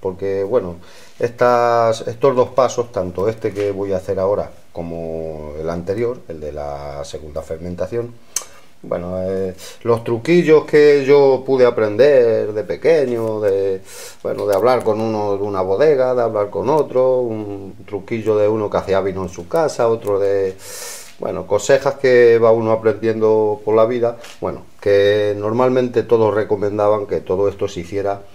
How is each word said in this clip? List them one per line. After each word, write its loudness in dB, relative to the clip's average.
porque -4
bueno, -2
estas, 0
estos 0
dos 2
pasos, -2
tanto -4
este -4
que -2
voy -4
a 0
hacer -4
ahora -2
como -10
el -6
anterior, -4
el -12
de -10
la -10
segunda -10
fermentación, -8
bueno, -6
eh, -4
los 0
truquillos 4
que 6
yo 4
pude 4
aprender 4
de -2
pequeño, 0
de, 0
bueno, -4
de 2
hablar 2
con 0
uno -2
de -6
una -4
bodega, 2
de 0
hablar -2
con -4
otro, 0
un -6
truquillo -2
de 4
uno 0
que -2
hacía 0
vino -4
en -8
su -14
casa, 0
otro -2
de, 0
bueno, -6
cosejas 2
que 6
va 6
uno 2
aprendiendo 2
por 0
la 6
vida, 0
bueno, -6
que 2
normalmente 0
todos 4
recomendaban 0
que -2
todo 0
esto -4
se -10
hiciera -4